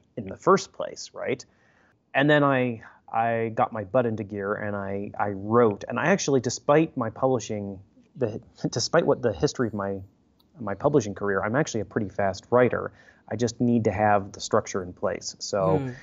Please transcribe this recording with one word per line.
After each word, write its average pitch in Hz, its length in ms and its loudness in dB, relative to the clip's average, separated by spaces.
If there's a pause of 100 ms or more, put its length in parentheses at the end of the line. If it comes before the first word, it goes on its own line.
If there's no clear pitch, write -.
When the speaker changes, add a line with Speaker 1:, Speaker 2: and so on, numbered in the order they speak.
(160)
Speaker 1:
in 95 120 -8
the - 80 -12
first - 360 2
place, - 400 -10
right? 101 320 -6 (680)
And 143 160 4
then 147 120 6
I, 127 400 2 (300)
I 113 420 0
got 120 180 0
my 110 120 -6
butt 120 220 2
into 110 180 -2
gear, 101 300 -4
and 104 220 -6
I, 101 420 -6
I 104 120 -2
wrote, 104 580 2
and 120 100 -4
I 123 80 0
actually, 156 340 2
despite 156 560 2
my 117 140 -4
publishing, 110 680 -2 (380)
the, 117 240 -4 (140)
<laughs> - 160 -4
despite 156 340 0
what 139 160 2
the 117 120 0
history 127 360 -2
of 101 60 -10
my, 98 240 -4 (600)
my 101 160 -6
publishing 113 400 0
career, 98 280 -2
I'm 107 140 -2
actually 143 240 -2
a 95 60 -4
pretty 107 220 -4
fast 98 420 -4
writer. 120 420 2 (400)
I 110 40 -6
just 113 240 -2
need 120 240 4
to 107 80 2
have 101 400 2
the - 80 -14
structure 101 420 -2
in 90 100 -10
place. - 460 -6
So 101 400 0
Speaker 2:
Hmm. 135 120 -4 (120)